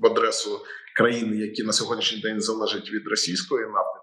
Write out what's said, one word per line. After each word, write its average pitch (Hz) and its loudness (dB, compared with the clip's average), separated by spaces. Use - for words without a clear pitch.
в 110 4
адресу 107 2
країн, 113 2
які - -4
на 107 0
сьогоднішній 110 0
день 110 -2
залежать 107 -2
від - -4
російської 104 0
нафти, 101 -2